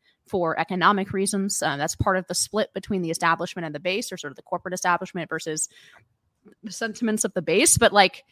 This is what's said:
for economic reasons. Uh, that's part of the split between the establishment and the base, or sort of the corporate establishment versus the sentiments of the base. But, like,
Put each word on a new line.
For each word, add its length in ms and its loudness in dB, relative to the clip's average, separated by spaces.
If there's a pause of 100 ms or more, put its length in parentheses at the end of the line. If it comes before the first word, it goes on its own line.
(260)
for 340 -2
economic 540 2
reasons. 480 -2
Uh, 160 -2
that's 180 -4
part 220 0
of 80 -4
the 80 -8
split 400 -2
between 300 -4
the 80 -4
establishment 560 -2
and 80 -8
the 40 -10
base, 320 -4
or 60 -8
sort 140 -12
of 60 -18
the 40 -20
corporate 320 -8
establishment 560 -2
versus 400 -6 (920)
the 80 -12
sentiments 520 -2
of 120 -2
the 80 -2
base. 340 4
But, 160 6
like, 380 4